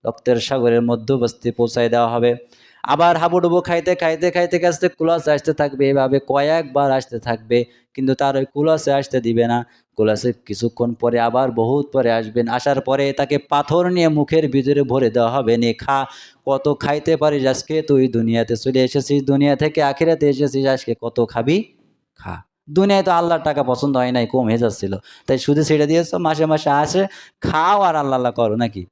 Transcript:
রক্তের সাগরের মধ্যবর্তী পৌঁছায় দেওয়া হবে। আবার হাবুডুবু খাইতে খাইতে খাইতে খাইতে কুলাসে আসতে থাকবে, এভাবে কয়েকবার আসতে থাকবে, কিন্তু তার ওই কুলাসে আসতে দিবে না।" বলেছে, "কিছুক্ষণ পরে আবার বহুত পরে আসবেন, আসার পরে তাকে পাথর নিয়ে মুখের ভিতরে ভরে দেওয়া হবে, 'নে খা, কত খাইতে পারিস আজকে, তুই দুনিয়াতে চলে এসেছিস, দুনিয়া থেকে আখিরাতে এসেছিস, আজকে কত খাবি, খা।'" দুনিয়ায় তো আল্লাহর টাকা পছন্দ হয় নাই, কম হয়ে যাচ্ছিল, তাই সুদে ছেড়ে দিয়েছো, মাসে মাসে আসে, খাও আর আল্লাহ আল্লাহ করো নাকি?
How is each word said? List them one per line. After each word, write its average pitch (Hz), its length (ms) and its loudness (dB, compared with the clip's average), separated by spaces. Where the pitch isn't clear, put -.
রক্তের 120 300 -2
সাগরের 120 460 0
মধ্যবর্তী 120 680 -2
পৌঁছায় 117 380 0
দেওয়া 117 200 2
হবে। 120 260 0
আবার 165 340 2
হাবুডুবু 170 440 2
খাইতে 175 340 -2
খাইতে 170 360 -2
খাইতে 175 280 0
খাইতে 165 300 0
কুলাসে 160 420 -2
আসতে 147 220 0
থাকবে, 139 360 0
এভাবে 135 380 2
কয়েকবার 139 640 0
আসতে 123 280 -4
থাকবে, 117 460 -2
কিন্তু 135 220 0
তার 139 200 0
ওই 135 180 0
কুলাসে 151 400 0
আসতে 139 280 -2
দিবে 117 260 0
না।" 120 180 -2
বলেছে, 107 280 0
"কিছুক্ষণ 117 420 -4
পরে 120 160 0
আবার 127 240 0
বহুত 120 420 0
পরে 127 160 2
আসবেন, 113 260 -2
আসার 135 240 0
পরে 139 240 0
তাকে 143 160 0
পাথর 151 300 2
নিয়ে 170 220 2
মুখের 156 360 2
ভিতরে 139 280 2
ভরে 127 240 2
দেওয়া 117 200 2
হবে, 117 220 0
'নে 117 160 2
খা, 135 260 -2
কত 135 200 0
খাইতে 151 340 0
পারিস 147 260 0
আজকে, 151 220 -6
তুই 135 180 4
দুনিয়াতে 117 500 0
চলে 131 300 0
এসেছিস, 143 320 0
দুনিয়া 143 240 4
থেকে 151 280 -2
আখিরাতে 156 460 0
এসেছিস, 135 360 0
আজকে 117 260 -6
কত 117 160 -6
খাবি, 131 240 0
খা।'" 87 220 -12
দুনিয়ায় 196 340 2
তো 185 80 0
আল্লাহর 170 380 0
টাকা 143 140 -2
পছন্দ 127 340 -2
হয় 123 140 0
নাই, 123 160 0
কম 131 220 0
হয়ে 117 140 0
যাচ্ছিল, 101 300 -4
তাই 131 200 0
সুদে 147 240 2
ছেড়ে 147 180 2
দিয়েছো, 160 300 0
মাসে 156 280 0
মাসে 156 240 0
আসে, 165 180 -2
খাও 170 400 0
আর 175 140 2
আল্লাহ 139 240 -2
আল্লাহ 123 200 -2
করো 110 240 0
নাকি? 104 280 -6